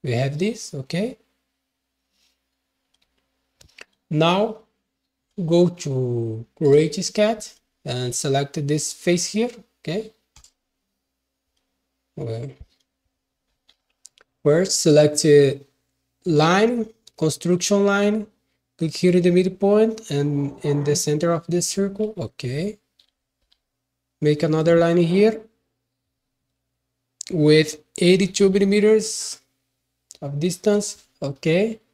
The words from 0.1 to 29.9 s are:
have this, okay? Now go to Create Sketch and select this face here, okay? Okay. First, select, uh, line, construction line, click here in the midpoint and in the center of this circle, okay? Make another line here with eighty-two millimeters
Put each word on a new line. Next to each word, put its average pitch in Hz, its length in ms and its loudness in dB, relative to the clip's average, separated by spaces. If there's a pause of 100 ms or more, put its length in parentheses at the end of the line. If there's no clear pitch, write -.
have 139 260 -2
this, 208 380 -6
okay? 165 420 -8 (3000)
Now 180 460 0 (880)
go 170 260 2
to 120 760 -6 (100)
Create 156 480 2
Sketch 214 500 -2 (300)
and 123 300 -6
select 143 540 -4
this 151 260 -4
face 175 320 -2
here, 226 240 -4 (320)
okay? 208 300 -8 (2000)
Okay. 120 380 -10 (1900)
First, 170 360 2
select, 151 460 4
uh, 143 300 6 (680)
line, 190 640 2 (300)
construction 180 680 0
line, 208 440 0 (500)
click 165 180 -6
here 180 220 2
in 175 60 2
the 180 80 4
midpoint 202 800 0
and 143 520 -2
in 143 200 -2
the 143 120 0
center 151 360 -2
of 165 160 -4
this 170 200 -2
circle, 196 480 -4
okay? 151 640 -8 (1400)
Make 151 220 0
another 160 340 2
line 170 200 2
here 196 440 2 (1900)
with 156 520 2 (140)
eighty-two 190 540 2
millimeters 208 880 0 (840)